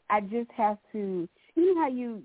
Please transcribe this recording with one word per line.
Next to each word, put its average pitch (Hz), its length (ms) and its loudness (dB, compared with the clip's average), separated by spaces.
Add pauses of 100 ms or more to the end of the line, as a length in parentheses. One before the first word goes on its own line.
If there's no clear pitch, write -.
I 214 120 2
just 226 360 -6
have 208 220 0 (140)
to, 190 360 -4 (280)
you 359 180 6
know 330 80 2
how 294 60 0
you, 240 360 -6